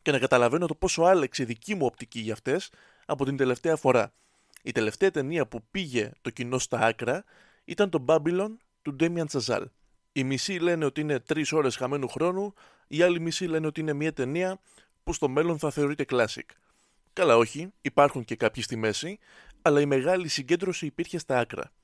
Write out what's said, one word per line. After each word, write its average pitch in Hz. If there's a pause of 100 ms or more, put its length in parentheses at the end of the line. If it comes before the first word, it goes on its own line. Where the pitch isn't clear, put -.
Και 151
να 135
καταλαβαίνω 127
το 156
πόσο 170
άλλαξε 170
η -
δική 120
μου 156
οπτική 117
για 110
αυτές 143 (340)
από 139
την 139
τελευταία 135
φορά. 123 (500)
Η 123
τελευταία 113
ταινία 147
που 117
πήγε 127 (100)
το -
κοινό 123
στα 120
άκρα 113 (420)
ήταν 196
το 143
Babylon 175 (320)
του 143
Damien 170
Chazelle. 123 (460)
Οι 135
μισοί 135
λένε 170
ότι 147
είναι 147
τρεις 156
ώρες 147
χαμένου 131
χρόνου, 185 (340)
οι 151
άλλοι 175
μισοί 165
λένε 160
ότι 151
είναι 156
μια 151
ταινία 175 (440)
που 170
στο 143
μέλλον 156
θα 151
θεωρείται 147
classic. 120 (680)
Καλά, 147
όχι, 143
υπάρχουν 139
και 113
κάποιοι 110
στη 120
μέση, 110 (420)
αλλά 147
η 147
μεγάλη 151
συγκέντρωση 170
υπήρχε 170
στα 131
άκρα. - (120)